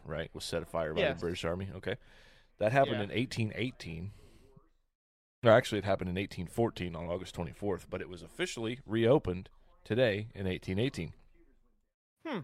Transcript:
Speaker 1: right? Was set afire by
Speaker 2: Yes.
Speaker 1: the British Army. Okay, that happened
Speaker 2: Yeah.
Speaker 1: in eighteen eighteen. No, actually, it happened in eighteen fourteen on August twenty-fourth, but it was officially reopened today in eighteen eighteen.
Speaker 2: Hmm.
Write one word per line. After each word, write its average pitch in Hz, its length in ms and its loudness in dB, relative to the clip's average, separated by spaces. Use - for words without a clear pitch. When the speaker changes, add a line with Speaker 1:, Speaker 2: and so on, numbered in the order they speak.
Speaker 1:
right? 78 300 -8
Was 80 100 -10
set 82 180 -2
afire 80 320 -2
by 85 60 0
Speaker 2:
Yes. 82 160 0
Speaker 1:
the 82 60 -12
British 87 220 -4
Army. 90 320 -4
Okay, 95 200 -6
that 107 140 4
happened 139 260 4
Speaker 2:
Yeah. 104 60 -2
Speaker 1:
in 98 60 -6
eighteen 113 440 -2
eighteen. 95 580 -6
No, 117 100 10
actually, 110 260 6
it 95 60 -2
happened 95 260 0
in 87 80 -2
eighteen 95 280 -4
fourteen 90 480 -2
on 82 120 -6
August 90 280 -6
twenty-fourth, 90 560 -4
but 92 100 -6
it 78 80 -10
was 85 140 -14
officially 123 640 -6
reopened 113 640 4
today 110 500 2
in 95 120 -4
eighteen 92 320 -2
eighteen. 98 340 -2
Speaker 2:
Hmm. 262 180 -4